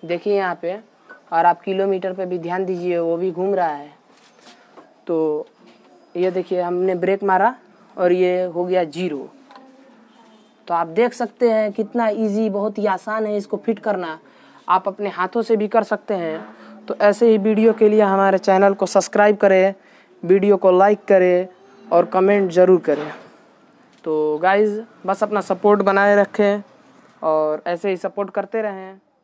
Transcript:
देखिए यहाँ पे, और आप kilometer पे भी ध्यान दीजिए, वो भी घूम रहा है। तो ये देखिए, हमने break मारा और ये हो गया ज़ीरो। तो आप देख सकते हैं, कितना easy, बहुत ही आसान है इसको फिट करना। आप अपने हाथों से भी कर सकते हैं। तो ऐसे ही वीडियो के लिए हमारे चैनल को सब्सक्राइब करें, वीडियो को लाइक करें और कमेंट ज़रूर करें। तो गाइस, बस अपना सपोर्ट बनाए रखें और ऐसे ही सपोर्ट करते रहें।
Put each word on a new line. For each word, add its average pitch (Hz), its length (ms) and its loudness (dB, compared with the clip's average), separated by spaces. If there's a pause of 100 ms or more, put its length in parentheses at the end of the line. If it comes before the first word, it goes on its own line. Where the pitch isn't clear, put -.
देखिए 175 320 -4
यहाँ 185 260 -4
पे, 180 160 -8 (540)
और 165 140 2
आप 175 140 2
kilometer 190 520 -2
पे 185 140 -8
भी 180 120 -6
ध्यान 175 260 -6
दीजिए, 175 340 -4
वो 170 180 -2
भी 185 140 -4
घूम 185 240 -4
रहा 180 140 0
है। 147 220 -10 (1160)
तो 156 400 -2 (680)
ये 185 160 -2
देखिए, 180 300 -4
हमने 180 360 -2
break 185 260 -2
मारा 196 320 2 (420)
और 180 160 2
ये 180 320 0
हो 175 200 -6
गया 180 200 0
ज़ीरो। 151 440 -8 (1400)
तो 175 60 -4
आप 165 140 -2
देख 226 240 0
सकते 240 380 -2
हैं, 220 220 0
कितना 220 360 -2
easy, 220 420 -2
बहुत 208 280 -4
ही 208 100 -2
आसान 214 380 -4
है 208 100 -4
इसको 202 200 -6
फिट 220 220 -4
करना। 180 400 -6 (500)
आप 190 200 2
अपने 202 200 -6
हाथों 185 340 -4
से 226 140 0
भी 208 120 -2
कर 220 140 2
सकते 208 320 -6
हैं। 165 720 -10
तो - 100 -6
ऐसे 208 320 4
ही 220 100 6
वीडियो 214 340 2
के 214 160 4
लिए 214 120 4
हमारे 196 380 2
चैनल 196 360 2
को 196 120 -2
सब्सक्राइब 208 500 2
करें, 196 380 4 (480)
वीडियो 196 340 4
को 190 140 2
लाइक 196 340 4
करें 180 440 2 (360)
और 170 200 2
कमेंट 190 460 0
ज़रूर 180 300 4
करें। 151 300 -6 (920)
तो 151 340 -4
गाइस, 202 400 0 (280)
बस 190 160 -2
अपना 208 180 -2
सपोर्ट 202 420 2
बनाए 196 340 2
रखें 202 460 0 (600)
और 156 440 -2
ऐसे 175 240 -4
ही 185 60 -2
सपोर्ट 190 340 -8
करते 208 320 -6
रहें। 196 380 -10 (240)